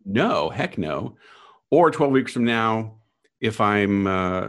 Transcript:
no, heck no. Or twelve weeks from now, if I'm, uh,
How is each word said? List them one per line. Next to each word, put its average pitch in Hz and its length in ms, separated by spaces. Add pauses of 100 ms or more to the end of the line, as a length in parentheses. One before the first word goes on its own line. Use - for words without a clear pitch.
no, 98 460
heck 131 260
no. 78 400 (540)
Or 160 200
twelve 147 220
weeks 131 220
from 123 100
now, 113 520 (440)
if 110 180
I'm, 101 480
uh, 92 420